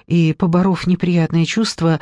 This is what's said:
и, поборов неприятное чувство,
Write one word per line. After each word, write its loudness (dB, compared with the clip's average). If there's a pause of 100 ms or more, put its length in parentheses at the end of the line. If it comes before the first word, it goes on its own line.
и, 2
поборов 0
неприятное 0
чувство, -2